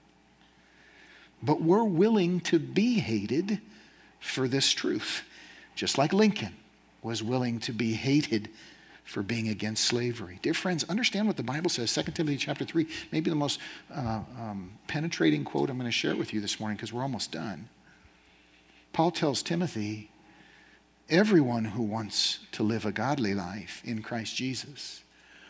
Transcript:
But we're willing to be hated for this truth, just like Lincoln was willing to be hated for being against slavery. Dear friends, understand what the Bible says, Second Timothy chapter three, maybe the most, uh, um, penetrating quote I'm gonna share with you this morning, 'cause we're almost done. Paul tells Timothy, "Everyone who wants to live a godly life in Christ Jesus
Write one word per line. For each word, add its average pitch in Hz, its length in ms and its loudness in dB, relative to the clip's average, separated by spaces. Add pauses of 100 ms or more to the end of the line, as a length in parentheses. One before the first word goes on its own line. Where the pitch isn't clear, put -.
(1400)
But 147 180 2
we're 175 220 6
willing 185 600 4
to 170 180 4
be 196 400 2
hated 123 600 0 (600)
for - 260 -2
this 135 260 2
truth, - 500 -2 (520)
just - 240 0
like 143 140 4
Lincoln 196 420 4 (480)
was 113 200 -4
willing 120 380 0
to 131 120 -4
be 113 220 0
hated 113 560 2 (540)
for - 180 -6
being 110 260 -2
against 107 360 -2
slavery. 113 580 -2
Dear 156 120 2
friends, 175 300 -2
understand 214 420 0
what 202 100 2
the 143 60 -4
Bible 147 280 -2
says, 120 200 -2
Second 156 240 -2
Timothy 151 220 0
chapter 139 280 -4
three, 160 220 0 (240)
maybe 160 200 0
the 165 40 0
most, 143 240 0 (340)
uh, 113 280 -2 (180)
um, 101 340 -8 (140)
penetrating 151 560 2
quote 143 260 -2
I'm 127 100 -4
gonna 123 120 -4
share 151 240 0
with - 180 -4
you 107 80 -2
this 101 200 -4
morning, 107 180 -4
'cause 110 140 -8
we're 120 100 -4
almost 131 300 -4
done. 104 360 -8 (1200)
Paul 165 180 4
tells 151 320 0
Timothy, 107 680 -4 (960)
"Everyone 151 560 6
who 110 180 -2
wants 107 580 -2 (120)
to - 100 -4
live 107 220 0
a 104 80 0
godly 113 420 0
life 98 500 -6
in 113 180 -6
Christ 113 340 -6
Jesus 127 640 -8 (460)